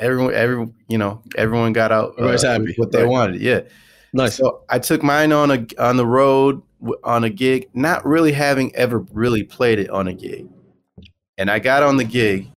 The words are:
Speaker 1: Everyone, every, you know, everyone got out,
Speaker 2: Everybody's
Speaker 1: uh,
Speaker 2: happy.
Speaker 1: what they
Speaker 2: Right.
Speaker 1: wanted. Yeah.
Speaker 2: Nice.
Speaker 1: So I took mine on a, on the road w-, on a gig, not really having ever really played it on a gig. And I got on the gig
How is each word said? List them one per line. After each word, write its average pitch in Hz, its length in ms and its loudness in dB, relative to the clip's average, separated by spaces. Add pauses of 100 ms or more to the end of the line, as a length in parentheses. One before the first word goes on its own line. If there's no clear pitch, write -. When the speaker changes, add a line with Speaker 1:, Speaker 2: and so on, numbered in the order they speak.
Speaker 1:
Everyone, 127 340 0
every, 117 340 0 (200)
you 113 100 -2
know, 104 240 -4 (140)
everyone 113 360 0
got 110 200 0
out, 110 260 0
Speaker 2:
Everybody's 120 240 0
Speaker 1:
uh, 127 160 0
Speaker 2:
happy. 110 180 -4
Speaker 1:
what 113 140 -2
they 117 120 2
Speaker 2:
Right. 117 60 2
Speaker 1:
wanted. 110 320 0
Yeah. 110 200 0 (520)
Speaker 2:
Nice. 127 220 0
Speaker 1:
So 131 340 -2
I 123 120 0
took 156 240 -2
mine 147 280 2
on 147 200 4
a, 120 120 -2 (140)
on 123 180 2
the 123 100 2
road 135 540 4 (200)
w-, 117 240 -6
on 117 180 0
a 113 80 0
gig, 127 420 0
not 151 320 -2
really 156 280 2
having 139 420 0
ever 120 240 0 (140)
really 110 320 0
played 117 340 0
it 95 120 -4
on 98 180 -2
a 92 40 -6
gig. - 360 -14 (880)
And 95 120 -2
I 107 100 0
got 135 240 2
on 139 120 4
the 131 80 0
gig 110 440 -2 (100)